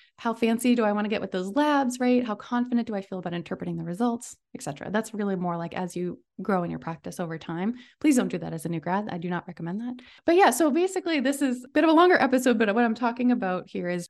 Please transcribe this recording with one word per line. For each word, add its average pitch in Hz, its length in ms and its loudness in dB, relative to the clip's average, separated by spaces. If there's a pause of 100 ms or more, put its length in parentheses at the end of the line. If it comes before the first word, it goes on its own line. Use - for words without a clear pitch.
(180)
how 233 140 -2
fancy 233 420 2
do 233 100 2
I 208 80 2
wanna 208 160 -2
get 208 120 -2
with 196 100 -6
those 185 200 -4
labs, 277 500 0
right? 247 240 4
How 214 100 -4
confident 240 520 -2
do 220 80 -6
I 196 80 -4
feel 190 160 -8
about 175 160 -4
interpreting 175 420 -6
the 165 80 -6
results, 233 520 -4 (180)
et - 80 -12
cetera? - 280 -8
That's 220 220 -4
really 202 240 -2
more, 175 200 -4
like, 170 180 -8
as 180 200 -6
you 175 260 -6 (200)
grow 190 220 0
in 170 80 -4
your 160 80 -8
practice 165 420 -10
over 165 180 -8
time. 180 360 -4 (260)
Please 294 160 4
don't 196 120 2
do 175 100 -4
that 165 140 -8
as 165 120 -8
a 165 40 -6
new 165 120 -2
grad. 196 300 -2
I 180 80 -6
do 175 100 -6
not 175 180 -4
recommend 175 340 -8
that. 247 140 -8 (300)
But 339 120 4
yeah, 370 140 8
so 294 200 2
basically 339 500 0
this 285 220 0
is 247 220 -2
a - 40 -20
bit 302 160 4
of 320 60 6
a 320 40 6
longer 359 260 8
episode, 254 380 4
but 208 160 2
what 240 100 4
I'm 226 100 0
talking 247 360 0
about 190 380 -2
here 185 200 -6
is 175 220 -4